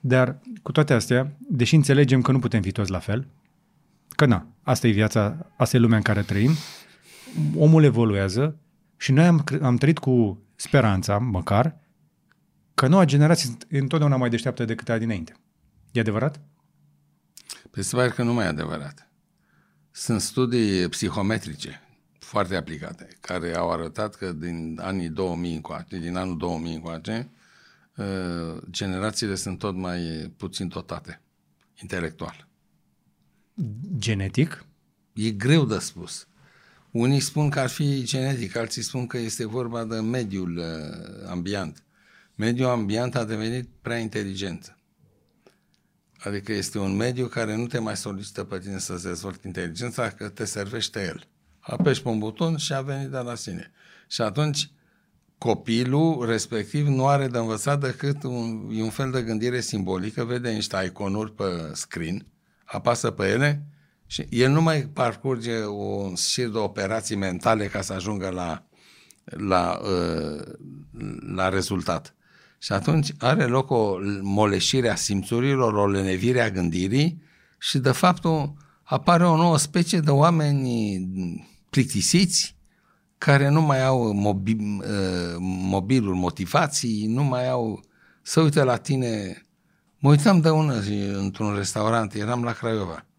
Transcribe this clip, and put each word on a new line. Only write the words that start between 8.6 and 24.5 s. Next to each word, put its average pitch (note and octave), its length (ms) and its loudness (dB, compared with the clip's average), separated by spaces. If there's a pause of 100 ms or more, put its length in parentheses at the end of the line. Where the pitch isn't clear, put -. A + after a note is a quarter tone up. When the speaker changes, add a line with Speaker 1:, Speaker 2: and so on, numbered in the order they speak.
Speaker 1:
și - 160 0
noi D#3 140 8
am E3 140 6
cre-, C#3 220 -2
am B2 140 4
trăit C#3 220 4
cu A#2 440 2 (140)
speranța, G#2 600 4
măcar, A2 580 2 (1000)
că C3 120 2
noua F3+ 180 8
generație D3+ 420 6
sunt A#2 240 -10
întotdeauna C#3+ 460 2
mai B2 140 2
deșteaptă A#2 340 -2
decât A2 240 -4
aia A#2 100 0
dinainte. A2 380 -4 (560)
E A#2 80 2
adevărat? A2+ 400 0 (1300)
Speaker 2:
Păi G2+ 120 -8
se G#2+ 140 -4
pare B2 140 4
că A#2+ 120 -2
nu A#2+ 100 2
mai A#2 120 0
e F2 40 0
adevărat. D#2 600 -6 (840)
Sunt - 300 -2
studii A2 680 0
psihometrice F#2+ 920 -4 (380)
foarte F#2+ 380 -4
aplicate, D#2+ 520 -10 (120)
care E2+ 360 -6
au E2+ 160 -2
arătat E2 420 -6
că F#2 180 -8
din E2 500 -8